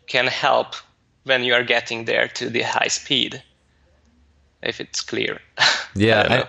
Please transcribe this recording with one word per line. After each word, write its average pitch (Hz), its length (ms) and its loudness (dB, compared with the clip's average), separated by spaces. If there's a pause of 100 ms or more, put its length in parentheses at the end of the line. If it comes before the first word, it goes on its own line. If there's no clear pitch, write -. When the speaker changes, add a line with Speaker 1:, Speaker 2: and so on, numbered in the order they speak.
Speaker 1:
can 127 200 2
help 123 480 0 (480)
when 131 200 2
you 123 100 2
are 123 100 4
getting 117 420 0
there 117 220 2
to 120 220 -6
the 117 120 -2
high 113 260 0
speed, 123 540 -2 (1200)
if 120 180 -8
it's - 220 -8
clear. 110 380 -6 (180)
<laughs> - 140 2 (240)
Speaker 2:
Yeah, 107 240 4
Speaker 1:
I - 40 4
don't - 80 0
know. 127 160 2